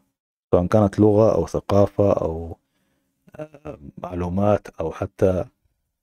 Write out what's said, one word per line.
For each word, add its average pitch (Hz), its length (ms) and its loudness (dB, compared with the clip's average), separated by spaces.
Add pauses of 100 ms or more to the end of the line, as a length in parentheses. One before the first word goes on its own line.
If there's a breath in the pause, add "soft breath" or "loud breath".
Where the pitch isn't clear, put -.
(520)
سواء 90 160 2
كانت 104 320 2
لغة 104 360 4
أو 85 120 -2
ثقافة 98 680 0
أو، 82 440 -6 (800)
آه، 151 440 -18 (180)
معلومات 98 680 -4
أو - 240 -10
حتى 92 540 -2 (580)